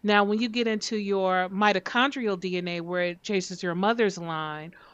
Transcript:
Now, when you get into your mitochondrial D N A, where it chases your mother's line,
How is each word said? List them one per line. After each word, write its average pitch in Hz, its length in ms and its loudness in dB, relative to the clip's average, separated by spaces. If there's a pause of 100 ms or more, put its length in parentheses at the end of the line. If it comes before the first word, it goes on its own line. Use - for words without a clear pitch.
Now, 208 220 6
when 214 160 0
you 240 80 0
get 233 180 0
into 220 300 -2
your 190 520 0
mitochondrial 208 880 2
D 180 200 -4
N 180 100 -4
A, 175 140 -4
where 175 220 -2
it 175 200 -4
chases 185 400 -2
your 175 120 0
mother's 202 420 2
line, 156 560 -8 (200)